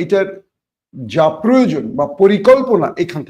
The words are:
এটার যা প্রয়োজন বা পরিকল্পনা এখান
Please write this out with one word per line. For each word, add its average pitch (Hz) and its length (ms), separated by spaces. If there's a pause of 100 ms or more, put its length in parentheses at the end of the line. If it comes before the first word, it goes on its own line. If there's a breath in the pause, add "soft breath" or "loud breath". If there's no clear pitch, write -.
এটার 196 240 (880)
যা 156 120 (160)
প্রয়োজন 220 420 (140)
বা 143 60 (160)
পরিকল্পনা 208 640 (160)
এখান 156 280